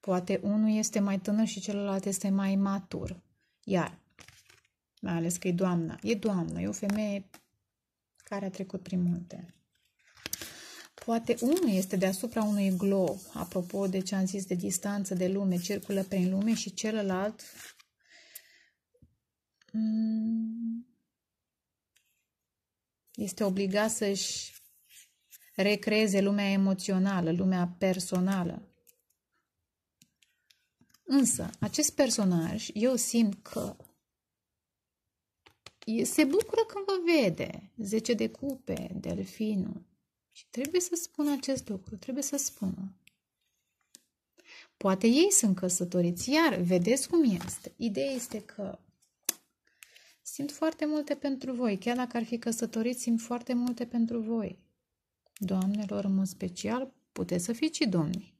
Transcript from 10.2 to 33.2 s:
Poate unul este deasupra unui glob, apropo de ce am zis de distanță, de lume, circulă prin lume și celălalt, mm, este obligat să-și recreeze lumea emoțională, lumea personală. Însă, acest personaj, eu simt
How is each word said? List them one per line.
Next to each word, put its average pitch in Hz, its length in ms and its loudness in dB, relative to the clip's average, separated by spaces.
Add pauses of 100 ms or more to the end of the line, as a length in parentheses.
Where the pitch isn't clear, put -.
Poate 233 360 2
unul 311 280 4
este 190 280 2
deasupra 190 460 0
unui 202 340 2
glob, 190 420 2 (140)
apropo 180 540 -4
de 190 140 0
ce 185 140 -4
am 190 120 2
zis 190 200 -4
de 190 80 -2
distanță, 202 600 -2
de 180 140 0
lume, 190 300 2
circulă 196 440 -2
prin 190 280 0
lume 202 240 2
și - 200 -6
celălalt, 208 680 -2 (2250)
mm, 226 1120 -2 (2250)
este 208 340 -4
obligat 196 460 0
să-și - 640 -2 (1000)
recreeze 208 680 2
lumea 202 300 2
emoțională, 190 800 2
lumea 180 460 2
personală. 185 920 0 (2250)
Însă, - 480 2 (100)
acest - 340 0
personaj, 196 800 2
eu 240 220 2
simt 226 460 2